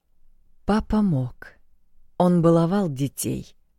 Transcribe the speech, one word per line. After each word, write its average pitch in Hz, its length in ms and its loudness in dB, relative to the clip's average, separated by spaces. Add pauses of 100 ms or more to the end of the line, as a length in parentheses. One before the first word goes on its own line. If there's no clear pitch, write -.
(640)
Папа 214 360 -2
мог. 135 540 -4 (600)
Он 180 240 2
баловал 170 460 2
детей, - 720 -8 (200)